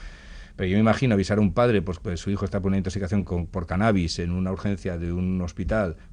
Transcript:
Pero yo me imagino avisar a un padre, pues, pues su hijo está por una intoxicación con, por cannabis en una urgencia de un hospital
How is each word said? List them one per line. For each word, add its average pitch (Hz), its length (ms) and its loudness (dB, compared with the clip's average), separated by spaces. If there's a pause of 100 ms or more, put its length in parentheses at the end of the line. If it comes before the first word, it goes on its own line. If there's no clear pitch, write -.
(560)
Pero 95 140 0
yo 98 60 4
me 104 40 6
imagino 110 340 4
avisar 98 240 2
a - 20 4
un 101 140 4
padre, 120 280 4
pues, 85 180 -6
pues 87 200 -4
su - 100 -4
hijo 101 140 -2
está 98 160 -2
por 95 80 0
una 95 100 2
intoxicación 95 440 0
con, 87 240 -2
por 87 200 -6
cannabis 92 520 2
en 87 140 -2
una 92 180 0
urgencia 95 480 -4
de 87 140 -4
un 90 280 0
hospital 90 560 -2 (160)